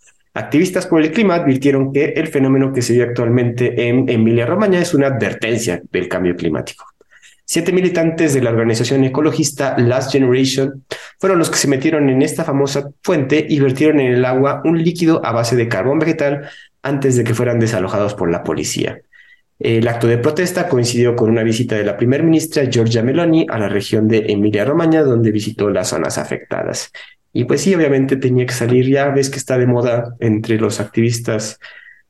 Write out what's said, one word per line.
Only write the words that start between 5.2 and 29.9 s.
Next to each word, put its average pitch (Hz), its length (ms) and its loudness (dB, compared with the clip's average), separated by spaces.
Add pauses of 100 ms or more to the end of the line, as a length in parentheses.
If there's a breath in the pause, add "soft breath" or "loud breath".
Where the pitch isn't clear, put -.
del 90 160 -2
cambio 90 280 -2
climático. 78 500 -6 (580 soft breath)
Siete 170 300 -2
militantes 165 640 0
de 131 60 2
la 117 100 0
organización 117 520 0
ecologista 151 760 -2
Last 123 320 0
Generation 135 720 0 (360 loud breath)
fueron 190 200 2
los 156 100 0
que - 80 -4
se - 100 0
metieron 143 400 2
en 131 140 2
esta 156 220 -2
famosa 143 480 -2 (100)
fuente 151 480 0
y 151 100 0
vertieron 139 400 4
en 127 140 2
el 123 100 4
agua 135 420 0
un 165 160 2
líquido 165 440 0
a 113 60 -4
base 117 240 0
de 117 120 2
carbón 117 300 0
vegetal 151 500 -2 (360 loud breath)
antes 135 340 0
de 120 60 2
que 117 100 0
fueran 120 260 0
desalojados 101 540 -2
por 90 160 -2
la 85 140 -2
policía. 78 560 -4 (580 soft breath)
El 113 300 0
acto 117 180 -2
de 117 140 2
protesta 151 500 -2
coincidió 120 460 2
con 113 160 2
una 113 100 2
visita 113 340 -2
de 104 80 -2
la 104 140 -4
primer 131 240 0
ministra 160 440 2
Giorgia 113 360 0
Meloni 160 480 2
a - 80 -4
la 104 100 -2
región 101 400 0
de 107 200 2
Emilia-Romagna, 127 760 2
donde 117 300 2
visitó 104 400 -2
las 92 180 -2
zonas 78 300 -4
afectadas. - 720 -8 (420 loud breath)
Y 123 120 0
pues 143 160 0
sí, 196 140 2
obviamente 139 400 2
tenía 127 300 0
que 123 80 -6
salir, 123 340 2
ya 139 220 2
ves 135 200 0
que 139 80 -8
está 131 200 -2
de 123 100 2
moda 120 520 0